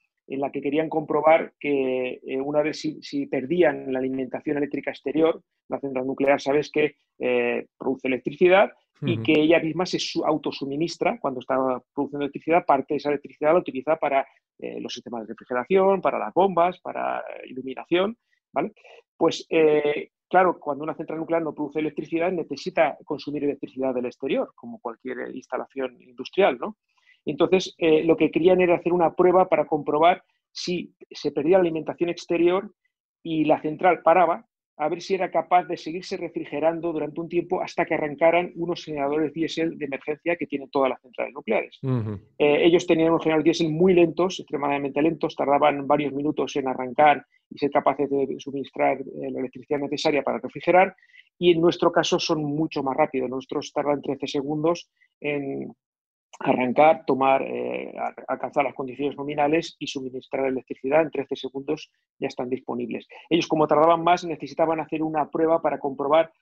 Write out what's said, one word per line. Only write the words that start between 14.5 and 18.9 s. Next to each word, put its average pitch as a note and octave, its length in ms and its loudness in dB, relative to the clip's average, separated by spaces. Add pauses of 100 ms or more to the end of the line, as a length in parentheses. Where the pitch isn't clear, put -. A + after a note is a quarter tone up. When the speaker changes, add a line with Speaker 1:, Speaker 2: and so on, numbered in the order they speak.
Speaker 1:
eh, A#2+ 200 -10
los B2 140 -10
sistemas A#2 280 -10
de G#2+ 120 -12
refrigeración, F#3+ 680 2
para C3 180 0
las G#2+ 140 -6
bombas, F3 460 2
para, B2+ 420 -6
eh, - 260 -14
iluminación, C3 680 -2 (360)
¿vale? F3 200 -4 (440)